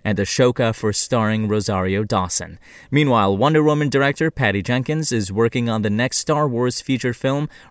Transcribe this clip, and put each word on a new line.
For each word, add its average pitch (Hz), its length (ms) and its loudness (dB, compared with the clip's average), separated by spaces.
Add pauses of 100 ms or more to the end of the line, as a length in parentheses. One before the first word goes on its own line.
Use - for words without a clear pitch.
and 104 140 0
Ashoka 120 540 2
for 107 200 -2
starring 110 560 0
Rosario 98 560 0
Dawson. 90 560 -4 (320)
Meanwhile, 117 440 4
Wonder 151 280 4
Woman 151 240 2
director 139 420 0
Patty 101 320 0
Jenkins 131 480 -2
is 101 220 -2
working 117 360 0
on 110 140 0
the 107 80 0
next 117 280 -2
Star 151 280 0
Wars 123 300 -2
feature 127 380 -2
film, 143 340 -2 (220)